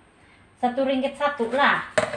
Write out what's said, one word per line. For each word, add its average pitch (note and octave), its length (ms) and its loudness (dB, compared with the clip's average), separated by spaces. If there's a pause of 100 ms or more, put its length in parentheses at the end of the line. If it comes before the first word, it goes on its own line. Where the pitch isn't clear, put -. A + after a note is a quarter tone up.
(640)
satu B3 240 0
ringgit C4+ 320 -2
satu C#4 320 0
lah, B3+ 400 2 (260)